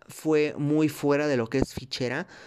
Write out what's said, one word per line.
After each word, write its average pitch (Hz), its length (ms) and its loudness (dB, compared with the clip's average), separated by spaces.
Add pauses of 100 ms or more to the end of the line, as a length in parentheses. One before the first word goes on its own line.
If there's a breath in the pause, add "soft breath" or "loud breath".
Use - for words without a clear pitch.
fue 151 500 0
muy 151 320 2
fuera 147 380 0
de 139 100 2
lo 113 120 -2
que 139 80 -2
es - 160 0
fichera. 131 540 -6 (200 loud breath)